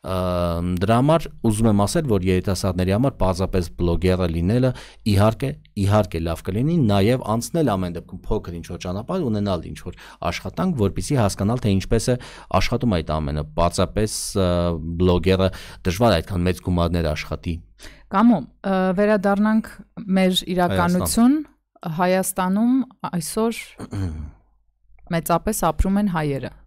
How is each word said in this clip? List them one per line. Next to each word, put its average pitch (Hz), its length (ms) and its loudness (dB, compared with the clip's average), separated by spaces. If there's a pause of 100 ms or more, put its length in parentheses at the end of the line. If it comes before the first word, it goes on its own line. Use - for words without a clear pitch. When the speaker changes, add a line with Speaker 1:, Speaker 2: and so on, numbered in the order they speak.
Speaker 1:
Ը, 92 140 -6 (580)
դրա 95 240 2
համար 151 300 2 (120)
ուզում 113 300 2
եմ 101 140 4
ասել, 156 260 -2
որ 95 180 2
երիտասարդների 92 680 0
համար 127 220 0
պարզապես 92 560 0
բլոգերը 87 560 0
լինելը, 101 440 0 (420)
իհարկե, 110 380 2 (280)
իհարկե, 98 480 2
լավ 82 160 -6
կլինի, 131 380 0
նաև 107 420 4
անցնել 117 480 0
ամեն 90 240 -2
դեպքում 87 280 -12
փոքր 92 360 -2
ինչ-որ 87 240 -12
ճանապարհ, 113 400 -4
ունենալ 101 400 0
ինչ-որ 82 340 -12 (220)
աշխատանք, 160 640 -4
որպեսզի 123 380 0
հասկանալ, 101 420 0
թե 101 100 2
ինչպես 104 300 0
է 123 140 0 (320)
աշխատում 117 500 2
այդ 76 160 -2
ամենը։ 76 380 -2
Պարզապես, 90 680 0 (120)
ը, 92 200 2 (400)
բլոգերը 90 580 4 (300)
դժվար 104 320 2
է 85 80 4
այդքան 87 320 -2
մեծ 90 120 -6
գումարներ 85 500 0
աշխատի։ 82 440 -6 (520)
Speaker 2:
Կամո, 214 280 4 (220)
ը, 196 180 -2 (140)
վերադառնանք 208 800 2 (340)
մեր 185 400 2
իրականություն։ 180 920 2
Speaker 1:
Հայաստան։ - 600 -6
Speaker 2:
Հայաստանում 185 800 0 (280)
այսօր 220 580 -4 (760)
Speaker 1:
<clears throat> - 800 -16
Speaker 2:
մեծապես 170 500 -2
ապրում 190 360 0
են 208 120 0
հայերը։ 147 400 -4 (160)